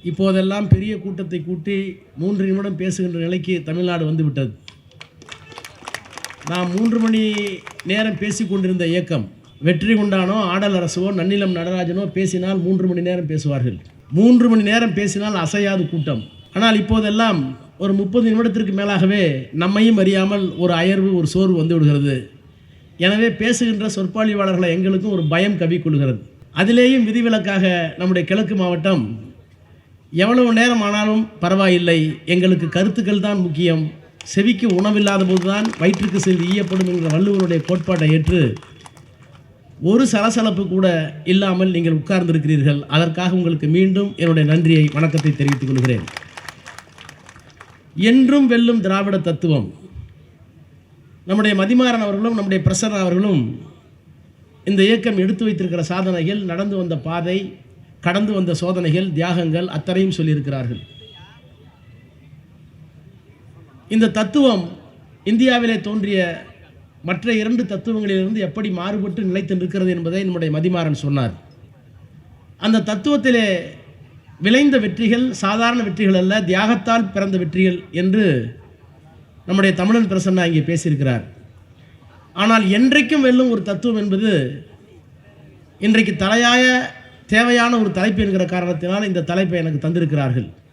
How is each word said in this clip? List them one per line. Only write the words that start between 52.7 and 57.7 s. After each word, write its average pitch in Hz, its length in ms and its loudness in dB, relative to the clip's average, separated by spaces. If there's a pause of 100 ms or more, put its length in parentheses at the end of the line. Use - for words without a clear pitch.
அவர்களும் 185 420 2 (1200)
இந்த 190 180 2
இயக்கம் 220 340 2
எடுத்து 190 260 0
வைத்திருக்கிற 175 400 -2
சாதனைகள், 180 580 -2
நடந்து 190 360 -4
வந்த 170 200 -4
பாதை, 175 560 -4 (480)